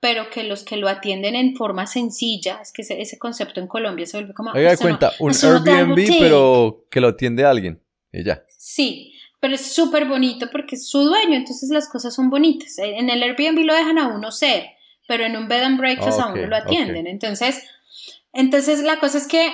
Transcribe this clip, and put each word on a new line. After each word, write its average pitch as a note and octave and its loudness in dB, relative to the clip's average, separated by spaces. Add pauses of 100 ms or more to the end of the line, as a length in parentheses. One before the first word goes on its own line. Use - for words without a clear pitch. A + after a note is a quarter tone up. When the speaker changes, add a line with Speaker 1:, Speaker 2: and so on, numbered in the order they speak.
Speaker 1:
pero A3+ -2
que A3+ -10
los G3+ -8
que G#3+ -8
lo G3+ -2
atienden G3 -4
en C4 2
forma G3+ -4
sencilla, A3 -4
es - -18
que A3+ -14
ese, G3+ -8
ese - -12
concepto - -8
en F3+ -8
Colombia F#3+ -6
se F3 -12
vuelve G3+ -12
como, A3 -10
Speaker 2:
Haga C3+ -2
de E3+ 6
Speaker 1:
"Eso - -6
no, F3 4
Speaker 2:
cuenta, D3 2
un D3+ 2
Speaker 1:
eso D#3+ 4
no E3 4
te - 4
da - 6
Speaker 2:
Airbnb, F3 2
Speaker 1:
boutique". G#3+ 4
Speaker 2:
pero C3 6
que C3 2
lo B2 6
atiende A#2+ 0
alguien, G2+ 2 (300)
y - -8
ya. - -4 (120)
Speaker 1:
Sí, - -6 (240)
pero C4+ -2
es - -6
súper D4+ 2
bonito C4 -2
porque C4+ -8
es B3+ -10
su C#4 0
dueño, F4+ 2
entonces C4 -6
las D4+ -2
cosas A#3+ -10
son B3+ 0
bonitas. D4 0
En, G3+ -6
en B3 -2
el A#3+ 0
Airbnb D4+ 0
lo D#4 2
dejan D#4+ 2
a C#4+ 2
uno G#3+ -8
ser, B3 0 (400)
pero A3+ -2
en A3+ -4
un A3 -8
bed A#3+ 0
and C4 2
breakfast B3+ 0
a A#3+ 0
Speaker 2:
Ok, G3+ -6
Speaker 1:
uno F#3+ -4
lo A3 0
Speaker 2:
ok. G#3+ -2
Speaker 1:
atienden. F3+ -4
Entonces, G#3+ -4 (680)
entonces C#4 2
la D#4 0
cosa C#4+ 0
es C#4 -4
que E4 2